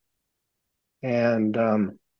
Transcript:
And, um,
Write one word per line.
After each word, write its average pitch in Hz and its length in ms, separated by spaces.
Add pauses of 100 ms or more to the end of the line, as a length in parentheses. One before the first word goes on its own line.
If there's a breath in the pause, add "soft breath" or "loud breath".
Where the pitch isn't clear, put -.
(1040)
And, 117 520
um, 107 420 (220)